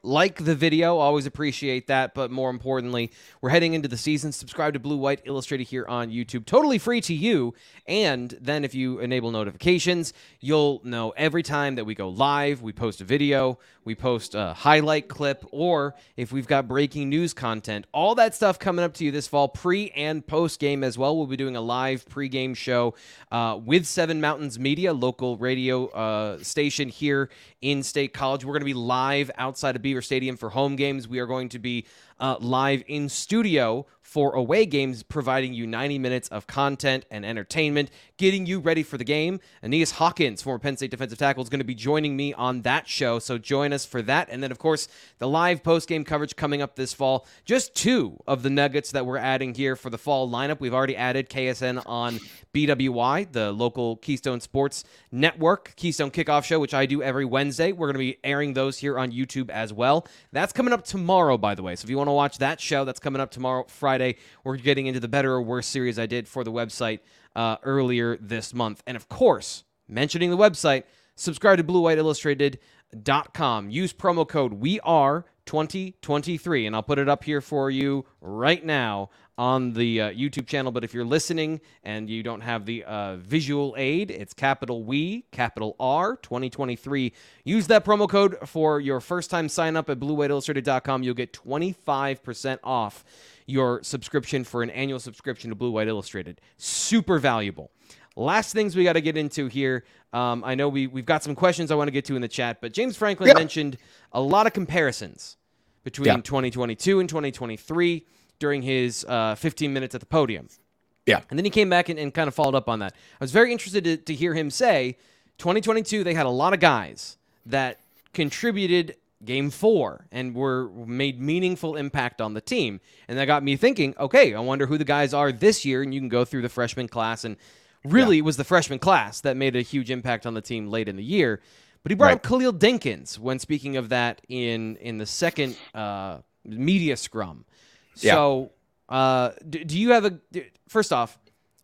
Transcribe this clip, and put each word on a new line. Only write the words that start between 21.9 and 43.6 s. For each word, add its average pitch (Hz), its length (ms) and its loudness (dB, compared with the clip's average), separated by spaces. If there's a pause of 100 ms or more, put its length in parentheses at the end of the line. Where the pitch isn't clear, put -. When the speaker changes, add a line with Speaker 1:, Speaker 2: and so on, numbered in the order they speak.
Speaker 1:
pregame 131 480 -4
show, 120 380 0 (380)
uh, 113 280 -2
with 151 260 2
Seven 160 340 -2
Mountains 147 400 -2
Media, 165 320 0
local 123 460 -2
radio, 127 500 -2
uh, 107 540 -4
station 147 460 -2
here 139 420 -2 (320)
in 139 200 0
State 139 300 -2
College. 135 320 -2
We're 139 80 -6
gonna 143 140 -2
be 139 80 -2
live 127 640 0
outside 131 380 -4
of 120 80 -8
Beaver 131 200 -2
Stadium 131 340 -2
for 113 140 -8
home 139 260 0
games. 135 320 -2
We 123 100 -6
are 127 80 -4
going 127 220 -4
to 120 100 -14
be, 120 280 -6 (340)
uh, 131 180 0
live 127 480 2
in 147 220 -4
studio 143 800 0 (160)
for 143 300 0
away 151 340 4
games, 135 380 -2
providing 131 500 -2
you 117 140 -6
ninety 135 280 -4
minutes 127 320 -2
of 107 200 -10
content 139 640 -2
and 104 120 -10
entertainment, 143 640 -2 (260)
getting 190 280 2
you 185 140 -2
ready 160 240 0
for 143 160 -8
the - 60 -8
game. 156 340 0 (240)
Aeneas 151 300 0
Hawkins, 156 500 0
former 131 160 -4
Penn 139 180 -4
State 131 140 -6
defensive 117 260 -8
tackle, 135 280 0
is 117 40 -10
gonna 135 140 -2
be 120 140 -6
joining 143 400 0
me 143 180 -4
on 127 280 -2
that 131 260 0
show, 117 320 0
so 120 180 -4
join 139 340 0